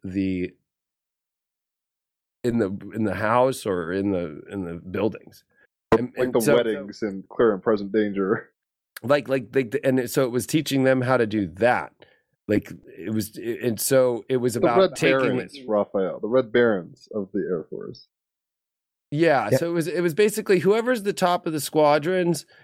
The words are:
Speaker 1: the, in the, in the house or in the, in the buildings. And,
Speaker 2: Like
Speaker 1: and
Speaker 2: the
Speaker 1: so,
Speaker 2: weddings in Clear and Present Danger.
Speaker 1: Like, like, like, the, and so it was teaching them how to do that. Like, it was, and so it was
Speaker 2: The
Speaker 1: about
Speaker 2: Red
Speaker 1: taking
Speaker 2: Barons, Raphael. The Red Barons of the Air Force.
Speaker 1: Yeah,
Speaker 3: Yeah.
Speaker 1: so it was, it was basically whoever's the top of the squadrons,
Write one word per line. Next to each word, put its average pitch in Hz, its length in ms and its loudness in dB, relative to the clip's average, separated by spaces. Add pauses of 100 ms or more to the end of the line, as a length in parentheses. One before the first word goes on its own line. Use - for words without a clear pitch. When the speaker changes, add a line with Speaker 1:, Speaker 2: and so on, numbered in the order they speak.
Speaker 1:
the, 92 520 -2 (1900)
in 117 140 0
the, 98 100 0 (260)
in 110 80 -2
the 95 120 -2
house 123 500 0
or 87 260 -2
in 98 200 0
the, 85 380 -4
in 98 140 -8
the 85 120 -8
buildings. 92 680 -6 (480)
And, 123 240 -6
Speaker 2:
Like 127 120 0
Speaker 1:
and 127 60 -4
Speaker 2:
the 127 60 2
Speaker 1:
so, 131 160 4
Speaker 2:
weddings 104 480 -2
in 95 260 -8
Clear 117 240 2
and 92 80 -6
Present 101 300 -2
Danger. 104 600 -2 (500)
Speaker 1:
Like, 139 260 0
like, 127 260 -2
like, 127 180 0
the, - 140 -4
and 127 240 2
so 139 140 0
it 120 80 0
was 120 160 -2
teaching 139 360 0
them 131 180 4
how 127 160 2
to 117 100 2
do 101 280 -2
that. 107 360 2 (560)
Like, 104 240 0 (260)
it 95 160 -8
was, 107 240 -4
and 113 420 -4
so 127 500 2
it 131 80 2
was 123 160 0
Speaker 2:
The - 80 -2
Speaker 1:
about 123 180 4
Speaker 2:
Red 185 160 2
Speaker 1:
taking 131 400 2
Speaker 2:
Barons, 123 320 -8
Raphael. 98 540 -2
The 107 60 -6
Red 117 260 0
Barons 113 600 0
of 98 200 -4
the 101 60 -2
Air 82 300 -4
Force. - 380 -14 (1040)
Speaker 1:
Yeah, 143 400 4
Speaker 3:
Yeah. 131 60 4
Speaker 1:
so 170 120 -2
it 170 40 -2
was, 165 140 0
it 170 140 -2
was 175 120 0
basically 208 460 2
whoever's 220 440 2
the 196 100 -2
top 180 320 0
of 165 80 -4
the 151 60 -4
squadrons, 156 840 2 (180)